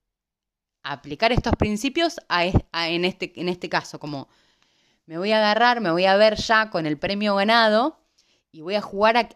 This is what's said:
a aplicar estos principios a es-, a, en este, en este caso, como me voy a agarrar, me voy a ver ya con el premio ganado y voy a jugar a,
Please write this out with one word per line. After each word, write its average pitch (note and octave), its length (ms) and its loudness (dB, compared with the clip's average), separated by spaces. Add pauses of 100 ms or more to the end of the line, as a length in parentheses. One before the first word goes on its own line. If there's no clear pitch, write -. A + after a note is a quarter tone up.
(840)
a C#3 100 -10
aplicar D3 400 -2
estos A#3 240 0
principios C4+ 720 -2
a F3 160 2
es-, F#3 260 0
a, E3 200 -4
en E3+ 140 -2
este, F#3 360 -6
en F3 80 -4
este F3+ 200 -6
caso, D#3+ 300 -6
como D3 300 -10 (800)
me D#3+ 120 -12
voy G3+ 140 -2
a G#3+ 60 2
agarrar, A3+ 420 2
me F#3 100 -2
voy F3 140 0
a F#3+ 120 4
ver G#3+ 200 4
ya A3 340 0
con E3 140 -4
el D3+ 140 -4
premio G3+ 360 -2
ganado A3 640 2 (540)
y E3 80 -20
voy F3 140 -6
a G#3 60 -2
jugar G#3+ 360 2
a, A3+ 200 0